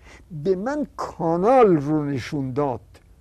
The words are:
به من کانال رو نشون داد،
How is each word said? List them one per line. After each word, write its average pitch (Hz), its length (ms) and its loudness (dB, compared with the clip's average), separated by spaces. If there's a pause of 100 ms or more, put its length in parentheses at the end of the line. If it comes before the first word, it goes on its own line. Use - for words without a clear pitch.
(440)
به 190 120 0
من 254 320 -4 (100)
کانال 185 800 4
رو 147 280 -2
نشون 139 480 -6
داد، 135 460 -6 (220)